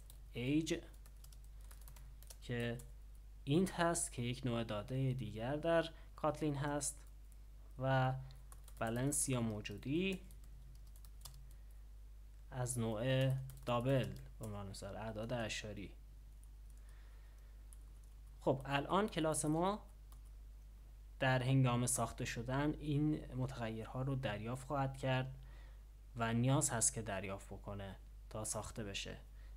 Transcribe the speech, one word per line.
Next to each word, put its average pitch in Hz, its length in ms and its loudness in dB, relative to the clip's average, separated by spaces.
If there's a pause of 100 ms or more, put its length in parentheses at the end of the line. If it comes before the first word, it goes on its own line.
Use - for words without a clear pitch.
(320)
ایج 151 460 2 (1600)
که 120 360 0 (640)
اینت 175 360 4
هست 170 320 4
که 123 100 -2
یک 123 240 0
نوع 117 180 4
داده 127 480 2
دیگر 110 440 0
در 165 320 6 (280)
کاتلین 151 380 4
هست 143 440 2 (800)
و 131 360 6 (640)
بالانس 120 480 4
یا 127 120 4
موجودی 120 800 2 (2250)
از 127 280 0
نوع 131 520 4 (360)
دابل، 120 400 6 (320)
به 117 60 -6
عنوان 101 220 -4
مثال 98 300 -6
اعداد 110 360 -2
اعشاری. 104 600 -2 (2500)
خب 131 240 4
الان 147 440 4
کلاس 156 360 2
ما 170 380 4 (1400)
در 131 220 8
هنگام 123 440 6
ساخته 117 380 2
شدن 131 540 0
این 151 560 2
متغیرها 120 680 -2
رو 135 120 2
دریافت 113 520 -2
خواهد 135 300 0
کرد 131 380 2 (840)
و 117 180 2
نیاز 135 360 6
هست 117 240 4
که 113 80 -2
دریافت 98 460 -4
بکنه 98 480 -6 (340)
تا 107 140 -4
ساخته 110 400 -2
بشه. 98 320 -4 (400)